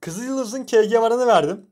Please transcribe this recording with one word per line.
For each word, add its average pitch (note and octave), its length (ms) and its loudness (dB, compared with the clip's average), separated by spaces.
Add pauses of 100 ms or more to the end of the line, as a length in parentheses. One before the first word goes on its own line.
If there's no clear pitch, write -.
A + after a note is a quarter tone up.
Kızılyıldız'ın B3 600 -8
K A3+ 220 2
G A3+ 160 2
varını A#3+ 260 0
verdim. F#3 440 2